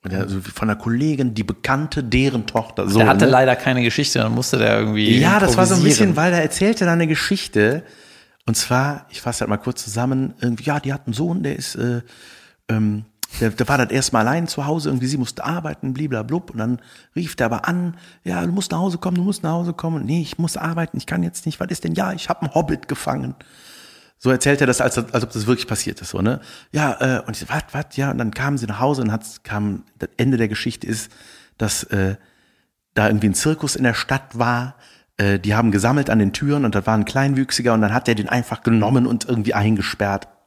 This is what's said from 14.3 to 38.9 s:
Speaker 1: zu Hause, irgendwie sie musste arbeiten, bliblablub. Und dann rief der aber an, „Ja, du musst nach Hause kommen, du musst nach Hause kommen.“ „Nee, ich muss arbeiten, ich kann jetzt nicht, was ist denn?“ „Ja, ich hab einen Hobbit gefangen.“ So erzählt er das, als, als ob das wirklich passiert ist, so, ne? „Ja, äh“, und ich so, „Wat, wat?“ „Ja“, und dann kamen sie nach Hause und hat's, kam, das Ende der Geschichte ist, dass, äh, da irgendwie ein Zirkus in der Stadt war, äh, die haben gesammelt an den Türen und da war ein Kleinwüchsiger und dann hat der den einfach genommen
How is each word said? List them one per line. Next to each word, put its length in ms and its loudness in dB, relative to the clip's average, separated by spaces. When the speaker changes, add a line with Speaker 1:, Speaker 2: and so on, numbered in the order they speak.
Speaker 1:
zu 160 -6
Hause, 240 -2
irgendwie 180 -2
sie 120 -2
musste 260 -6
arbeiten, 480 -6
bliblablub. 600 -4
Und 60 -10
dann 220 -2
rief 220 -6
der 80 0
aber 240 -2
an, 300 -2
„Ja, 220 -4
du 60 -2
musst 180 -2
nach 80 -2
Hause 180 -2
kommen, 220 -2
du 40 0
musst 200 -2
nach 100 -2
Hause 220 -2
kommen.“ 320 -4
„Nee, 160 0
ich 160 -10
muss 180 -2
arbeiten, 400 -4
ich 80 -6
kann 180 -4
jetzt 220 -6
nicht, 160 -6
was 100 -4
ist 140 -8
denn?“ 100 -2
„Ja, 200 -2
ich 160 -10
hab 120 -4
einen 120 -6
Hobbit 340 -2
gefangen.“ 460 -4
So 120 0
erzählt 320 2
er 40 4
das, 140 2
als, 180 0
als 260 -2
ob 60 -12
das 160 -4
wirklich 220 2
passiert 320 -6
ist, 100 -14
so, 120 -4
ne? 180 0
„Ja, 460 0
äh“, 80 -2
und 100 -6
ich 40 -12
so, 100 -14
„Wat, 240 -6
wat?“ 240 -6
„Ja“, 140 0
und 60 -4
dann 140 -2
kamen 240 -2
sie 100 -4
nach 140 -6
Hause 220 2
und 100 0
hat's, 300 -8
kam, 420 -4
das 180 -8
Ende 220 2
der 100 2
Geschichte 380 -6
ist, 260 -6
dass, 260 -4
äh, 320 0
da 140 4
irgendwie 200 4
ein 60 2
Zirkus 420 -2
in 80 -2
der 100 4
Stadt 440 -4
war, 360 0
äh, 200 2
die 160 0
haben 160 4
gesammelt 400 2
an 80 4
den 140 4
Türen 320 0
und 100 0
da 120 0
war 100 2
ein 80 2
Kleinwüchsiger 720 0
und 60 4
dann 140 4
hat 140 0
der 80 4
den 120 -4
einfach 340 -2
genommen 440 4